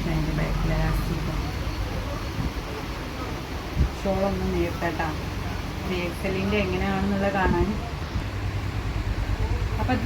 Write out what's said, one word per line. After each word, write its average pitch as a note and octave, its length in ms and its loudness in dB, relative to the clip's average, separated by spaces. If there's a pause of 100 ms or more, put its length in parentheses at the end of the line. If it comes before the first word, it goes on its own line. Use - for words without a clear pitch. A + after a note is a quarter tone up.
പാന്റ്, D#3 320 2
ബാക്ക് D#3 260 0
ഇലാസ്റ്റിക്. D#3+ 680 2 (2750)
ഷാൾ F#3+ 200 4 (100)
ഒന്ന് F#3 140 0 (120)
നേർത്തേട്ടാ, E3 500 0 (800)
ത്രീ F3+ 120 0 (120)
എക്സ് F3 200 -4
എല്ലിൻ്റെ G3 360 2
എങ്ങനെയാണെന്നുള്ളത് G3 760 2
കാണാൻ. F3+ 280 4 (2000)
അപ്പൊ G#3 180 2
ഇത് - 80 0